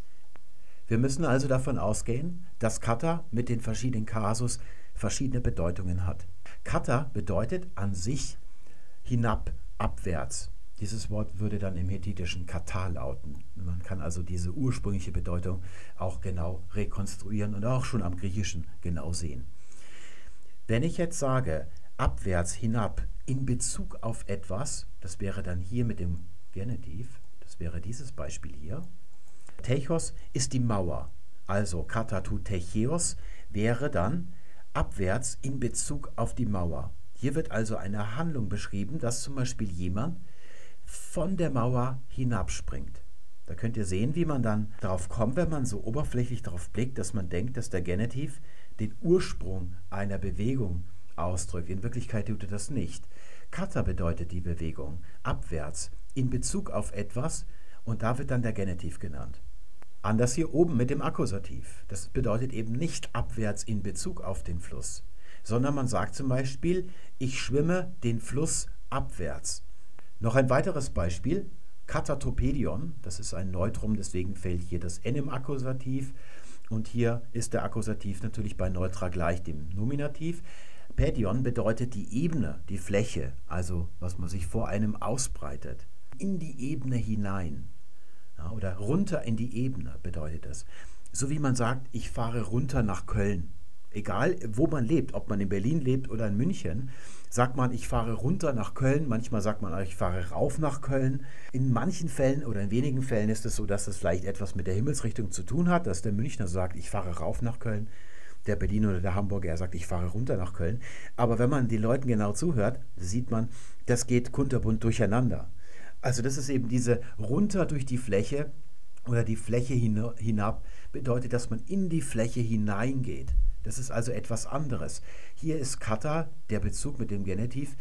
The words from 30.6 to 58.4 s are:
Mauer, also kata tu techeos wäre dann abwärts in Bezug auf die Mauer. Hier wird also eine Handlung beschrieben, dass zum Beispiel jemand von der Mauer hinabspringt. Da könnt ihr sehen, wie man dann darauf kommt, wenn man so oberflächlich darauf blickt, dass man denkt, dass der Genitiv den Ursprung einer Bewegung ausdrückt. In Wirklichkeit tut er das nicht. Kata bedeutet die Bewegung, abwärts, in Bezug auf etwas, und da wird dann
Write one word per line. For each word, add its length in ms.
Mauer, 500
also 360
kata 380
tu 180
techeos 800
wäre 400
dann 420
abwärts 680
in 180
Bezug 560
auf 180
die 120
Mauer. 460
Hier 220
wird 160
also 240
eine 400
Handlung 320
beschrieben, 500
dass 240
zum 140
Beispiel 340
jemand 500
von 520
der 140
Mauer 580
hinabspringt. 920
Da 80
könnt 220
ihr 80
sehen, 320
wie 80
man 180
dann 380
darauf 280
kommt, 280
wenn 140
man 140
so 200
oberflächlich 580
darauf 280
blickt, 280
dass 140
man 160
denkt, 280
dass 140
der 120
Genitiv 580
den 200
Ursprung 760
einer 280
Bewegung 640
ausdrückt. 560
In 140
Wirklichkeit 420
tut 160
er 60
das 220
nicht. 380
Kata 300
bedeutet 500
die 80
Bewegung, 640
abwärts, 720
in 160
Bezug 400
auf 220
etwas, 540
und 180
da 160
wird 140
dann 100